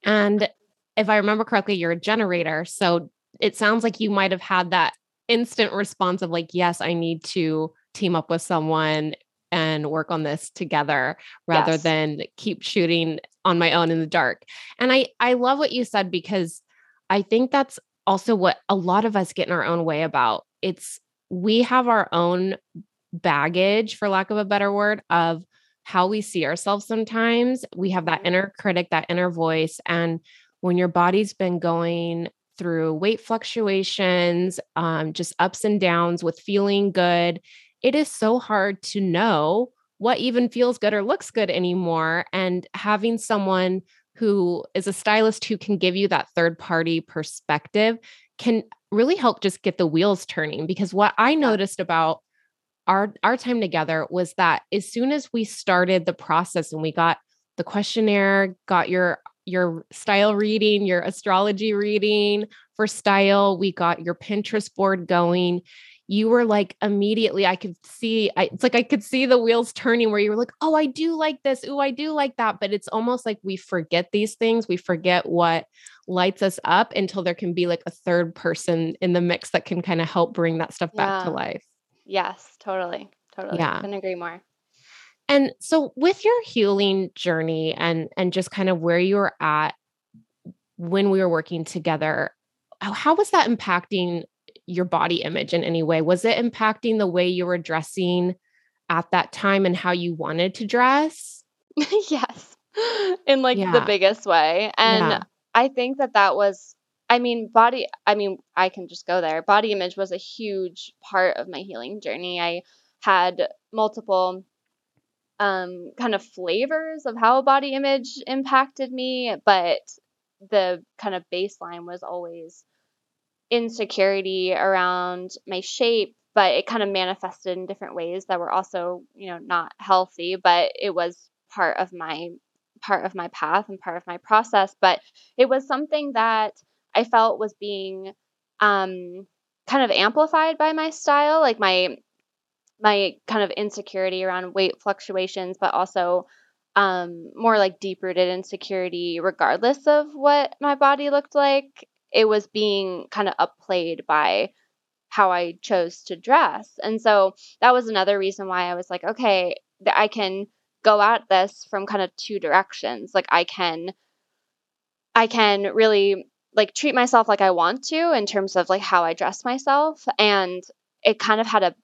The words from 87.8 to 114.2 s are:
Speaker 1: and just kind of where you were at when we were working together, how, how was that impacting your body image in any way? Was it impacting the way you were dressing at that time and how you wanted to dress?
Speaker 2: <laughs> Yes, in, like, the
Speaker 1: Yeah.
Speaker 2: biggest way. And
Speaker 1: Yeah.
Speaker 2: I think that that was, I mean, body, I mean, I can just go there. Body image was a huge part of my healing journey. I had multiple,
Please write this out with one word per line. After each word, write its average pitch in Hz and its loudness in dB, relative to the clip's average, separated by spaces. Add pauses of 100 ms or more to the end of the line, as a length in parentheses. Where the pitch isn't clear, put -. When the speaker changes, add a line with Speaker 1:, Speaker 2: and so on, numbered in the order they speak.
Speaker 1:
and 180 0
just 185 -4
kind 190 -2
of 180 0
where 170 2
you 190 2
were 202 0
at 151 0 (1040)
when 196 2
we 190 4
were 185 2
working 165 -2
together, 156 -2 (500)
how, 202 -6
how 311 2
was 403 0
that 294 4
impacting 180 -2 (420)
your 180 -4
body 170 0
image 156 -4
in 170 0
any 165 -2
way? 160 0
Was 175 0
it 226 2
impacting 220 -2
the 208 2
way 180 0
you 180 -2
were 180 -2
dressing 180 -2 (540)
at 170 -2
that 180 0
time 196 0
and 180 2
how 180 -2
you 175 -2
wanted 160 -2
to 226 -8
dress? 262 0 (320)
Speaker 2:
<laughs> 370 0
Yes, - -6 (680)
in, 269 4
like, 254 2
the 196 0
Speaker 1:
Yeah. 175 4
Speaker 2:
biggest 202 2
way. 170 2
And 185 4
Speaker 1:
Yeah. 185 -2 (300)
Speaker 2:
I 247 4
think 262 -4
that 262 -2
that 196 4
was, 196 -2 (340)
I 240 6
mean, 233 -2
body, 240 4 (180)
I 208 4
mean, 202 -2 (180)
I 185 2
can 185 -12
just - -20
go 180 0
there. 160 -2
Body 214 2
image 185 -4
was 190 -4
a 180 -8
huge 190 -10 (100)
part 185 0
of 147 -6
my 170 -12
healing 185 -12
journey. 175 -8
I 170 -4 (400)
had 180 2 (240)
multiple, 196 -2 (960)